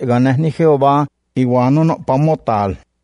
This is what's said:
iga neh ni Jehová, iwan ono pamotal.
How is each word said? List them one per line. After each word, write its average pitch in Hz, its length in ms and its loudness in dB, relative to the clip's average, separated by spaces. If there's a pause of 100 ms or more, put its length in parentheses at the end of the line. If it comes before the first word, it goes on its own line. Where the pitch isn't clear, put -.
iga 120 160 0
neh 131 200 0
ni 156 120 -2
Jehová, 143 560 0 (280)
iwan 127 440 0
ono 160 280 0
pamotal. 131 680 -2 (280)